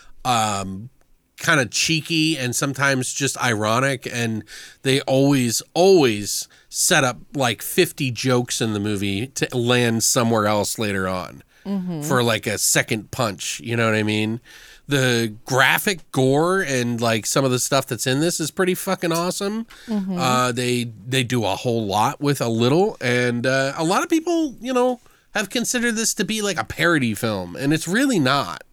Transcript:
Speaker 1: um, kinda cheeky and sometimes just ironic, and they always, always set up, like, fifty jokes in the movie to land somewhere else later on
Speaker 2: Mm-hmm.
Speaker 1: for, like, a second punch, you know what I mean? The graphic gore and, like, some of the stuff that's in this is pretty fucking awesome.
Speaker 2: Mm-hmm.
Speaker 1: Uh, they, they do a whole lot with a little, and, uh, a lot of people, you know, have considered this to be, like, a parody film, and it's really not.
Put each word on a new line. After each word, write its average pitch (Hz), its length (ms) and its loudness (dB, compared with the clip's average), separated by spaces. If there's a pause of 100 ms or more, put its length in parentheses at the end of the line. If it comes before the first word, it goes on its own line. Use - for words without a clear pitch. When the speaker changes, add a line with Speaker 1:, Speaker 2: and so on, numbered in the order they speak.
(240)
Speaker 1:
um, 107 680 -2 (480)
kinda 151 280 2
cheeky 160 720 0
and 123 180 -4
sometimes 139 580 0
just 139 300 -2
ironic, 120 680 0
and 113 340 -4 (400)
they 135 180 2
always, 135 600 2 (120)
always 147 760 4 (220)
set - 340 2
up, 127 140 0 (160)
like, 120 280 0
fifty - 500 0
jokes 123 500 0
in 113 100 0
the 104 80 -2
movie 101 480 -2
to - 300 -4
land 120 460 2
somewhere 113 440 2
else 104 320 0
later 98 300 -2
on 73 340 -8 (200)
Speaker 2:
Mm-hmm. 180 380 -6
Speaker 1:
for, 139 220 2
like, 113 240 0
a 104 100 -2
second 120 540 -2
punch, - 520 -4
you 117 140 -4
know 117 80 2
what 110 80 2
I 107 80 2
mean? 107 380 0 (480)
The 120 480 0 (100)
graphic 156 680 2
gore 151 520 2
and, 123 360 -2
like, 113 280 2
some 139 180 2
of 127 60 2
the 123 80 2
stuff 135 260 0
that's - 220 -4
in 131 120 2
this 165 200 0
is 156 100 -4
pretty 185 240 0
fucking 180 380 -4
awesome. 202 560 -4 (180)
Speaker 2:
Mm-hmm. 196 340 -4
Speaker 1:
Uh, 127 340 2
they, 123 380 -2 (160)
they 131 160 0
do 117 220 0
a 95 100 0
whole 117 300 -2
lot 107 340 2
with 143 220 0
a 120 80 -2
little, 131 500 2
and, 123 460 0
uh, 135 320 0
a 165 60 -2
lot 196 180 2
of 339 80 -4
people, 320 500 0
you 254 140 -6
know, 247 280 0 (340)
have 202 160 -4
considered 240 460 0
this 226 180 -2
to 202 100 -2
be, 220 160 -4
like, 202 160 -2
a 110 60 -2
parody 143 500 0
film, 95 420 -4
and 143 180 0
it's 156 140 -2
really 233 320 2
not. 127 540 0